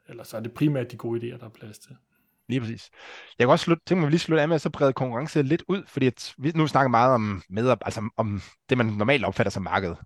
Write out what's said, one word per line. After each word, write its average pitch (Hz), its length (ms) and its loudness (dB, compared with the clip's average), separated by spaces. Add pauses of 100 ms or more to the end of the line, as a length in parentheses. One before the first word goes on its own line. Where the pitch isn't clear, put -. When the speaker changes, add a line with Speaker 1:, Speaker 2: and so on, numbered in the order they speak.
Speaker 1:
eller 117 140 -18
så - 140 -12
er 110 40 -10
det 113 120 -10
primært 143 380 0
de 110 60 -14
gode 117 240 -6 (120)
idéer, 123 60 -18
der 117 60 -20
er 110 40 -18
plads 107 300 -20
til. - 160 -20 (540)
Speaker 2:
Lige 127 120 -2
præcis. 113 280 -10 (500)
Jeg 123 80 4
kan 139 40 6
også 165 120 4
slut-, 170 220 2
tænke 185 140 0
mig, 156 60 2
at - 20 2
vi 143 40 0
lige 170 80 4
slutter 160 220 2
af 151 60 2
med 170 80 2
at 147 60 2
så - 80 -2
brede 135 240 2
konkurrence 131 480 -2
lidt 139 260 0
ud, 185 200 -2
fordi 131 200 -2
at - 300 -4
vi 139 180 -2
nu 156 120 4
snakker 135 220 4
meget 120 240 6
om 104 360 0
medar-, 113 320 2
altså 104 360 -6
om 101 240 -2 (280)
det, 127 80 2
man 120 80 2
normalt 107 400 0
opfatter 98 240 0
som 98 140 -6
marked, 90 320 -2 (100)